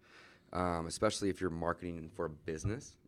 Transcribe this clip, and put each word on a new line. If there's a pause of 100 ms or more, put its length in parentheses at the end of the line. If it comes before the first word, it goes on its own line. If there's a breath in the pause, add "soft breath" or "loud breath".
(520 loud breath)
um,
especially
if
you're
marketing
for
a
business. (120)